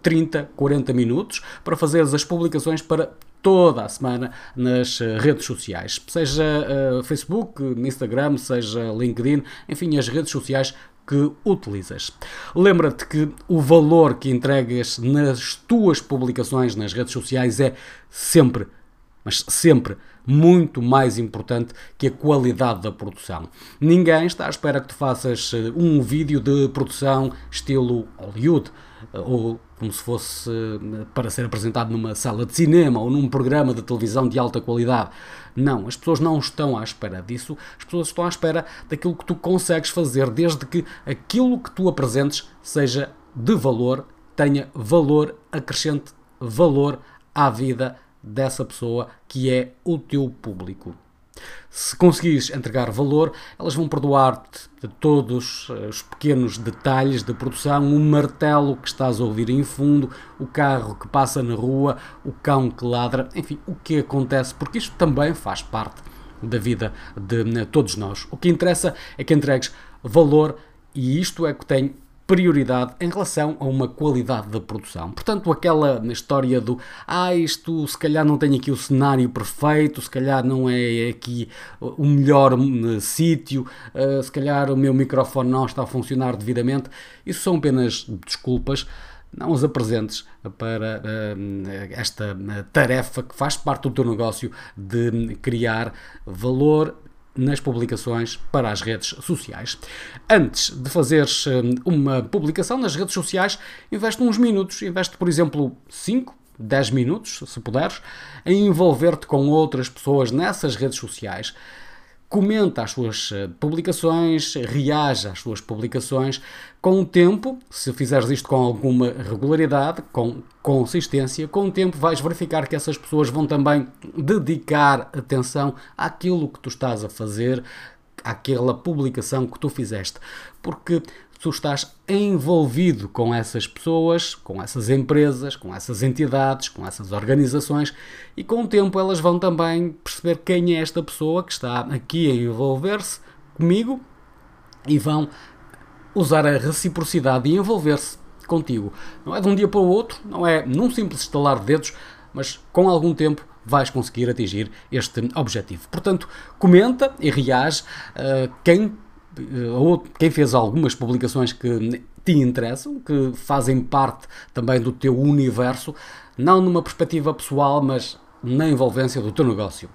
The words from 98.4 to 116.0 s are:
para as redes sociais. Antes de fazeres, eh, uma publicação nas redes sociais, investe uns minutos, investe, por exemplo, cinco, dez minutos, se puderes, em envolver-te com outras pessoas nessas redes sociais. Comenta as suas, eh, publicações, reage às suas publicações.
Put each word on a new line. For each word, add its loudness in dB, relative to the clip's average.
para 0
as -4
redes -6
sociais. -8
Antes 2
de -8
fazeres, 2
eh, 2
uma 2
publicação -2
nas -2
redes -6
sociais, -2
investe -2
uns 2
minutos, 2
investe, -4
por 0
exemplo, 0
cinco, -4
dez 0
minutos, -2
se -14
puderes, -4
em 4
envolver-te 4
com 2
outras 2
pessoas 0
nessas -2
redes -4
sociais. -10
Comenta 2
as -6
suas, -4
eh, -6
publicações, 0
reage 0
às -12
suas -8
publicações. -4